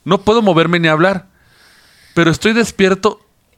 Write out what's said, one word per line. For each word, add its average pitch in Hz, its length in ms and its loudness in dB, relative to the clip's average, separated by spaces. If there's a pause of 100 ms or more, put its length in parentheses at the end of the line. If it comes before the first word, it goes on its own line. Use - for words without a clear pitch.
No 190 160 -2
puedo 226 200 0
moverme 170 380 0
ni 165 80 0
hablar. 170 400 0 (880)
Pero 165 180 2
estoy 196 220 -2
despierto 190 720 -2 (320)